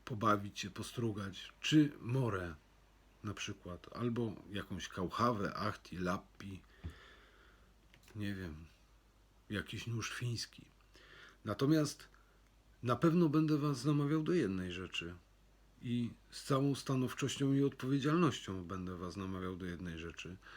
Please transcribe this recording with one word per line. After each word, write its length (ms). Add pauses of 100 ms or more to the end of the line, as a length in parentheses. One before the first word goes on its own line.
pobawić 560
się, 100
postrugać, 880
czy 400
morę 540 (720)
na 100
przykład, 600
albo 360 (200)
jakąś 360
kauchawę, 640
achti, 440
lappi, 640 (1600)
nie 180
wiem, 200 (960)
jakiś 360
nóż 280
fiński. 500 (800)
Natomiast 640 (760)
na 140
pewno 320
będę 300
was 260
namawiał 380
do 100
jednej 400
rzeczy 420 (680)
i 280 (200)
z 140
całą 300
stanowczością 800
i 100
odpowiedzialnością 1040
będę 320
was 200
namawiał 400
do 100
jednej 320
rzeczy, 380 (200)